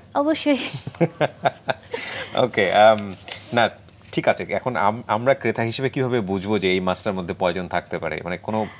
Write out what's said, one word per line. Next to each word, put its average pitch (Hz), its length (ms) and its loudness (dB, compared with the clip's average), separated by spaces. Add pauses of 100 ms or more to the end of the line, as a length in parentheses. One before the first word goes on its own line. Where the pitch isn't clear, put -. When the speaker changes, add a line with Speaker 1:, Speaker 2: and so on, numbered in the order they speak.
(160)
Speaker 1:
অবশ্যই। 294 420 2
Speaker 2:
<laughs> - 1800 -4
ওকে, 104 360 2
আম, 104 420 6 (380)
না, 113 160 4 (420)
ঠিক 160 160 0
আছে। 98 160 2
এখন 101 320 -4
আম-, 107 320 0
আমরা 120 260 2
ক্রেতা 117 280 0
হিসেবে 117 280 -2
কিভাবে 127 320 0
বুঝবো 98 380 -2
যে 92 120 2
এই 92 80 2
মাছটার 92 340 -2
মধ্যে 90 200 -6
পয়জন 90 340 -2
থাকতে 87 300 -4
পারে? 82 260 -6
মানে, 87 140 -6
কোনো 107 300 -4 (120)